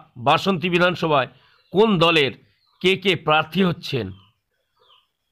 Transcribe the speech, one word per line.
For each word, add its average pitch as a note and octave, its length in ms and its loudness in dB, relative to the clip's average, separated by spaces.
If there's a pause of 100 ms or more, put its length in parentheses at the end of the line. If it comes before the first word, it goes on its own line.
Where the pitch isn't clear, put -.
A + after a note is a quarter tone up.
(180)
বাসন্তী D#3+ 520 0
বিধানসভায় E3 580 0 (440)
কোন G#3+ 160 4 (100)
দলের D#3 340 2 (500)
কে F3+ 140 2
কে F#3+ 200 -2
প্রার্থী D#3 460 -2
হচ্ছেন, C#3+ 440 -4 (1300)